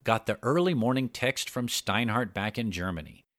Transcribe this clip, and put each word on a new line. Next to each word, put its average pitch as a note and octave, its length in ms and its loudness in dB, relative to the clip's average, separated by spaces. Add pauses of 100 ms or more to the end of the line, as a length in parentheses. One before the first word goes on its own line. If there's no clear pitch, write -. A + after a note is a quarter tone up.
got A2+ 220 2
the G#2 180 -2
early F3 300 4
morning B2+ 360 2
text - 400 -2
from A#2+ 180 -4
Steinhardt A2 640 0
back G#2 240 -2
in A2+ 140 -2
Germany. F2 520 -6 (160)